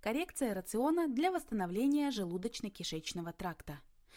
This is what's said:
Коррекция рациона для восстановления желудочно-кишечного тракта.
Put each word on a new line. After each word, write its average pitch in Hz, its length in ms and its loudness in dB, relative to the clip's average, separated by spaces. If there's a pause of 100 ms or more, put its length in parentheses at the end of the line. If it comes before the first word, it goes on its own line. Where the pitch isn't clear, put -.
Коррекция 254 520 -2
рациона 277 540 2
для 294 240 4
восстановления 277 800 2
желудочно-кишечного 180 1200 -4
тракта. 160 460 -8 (380)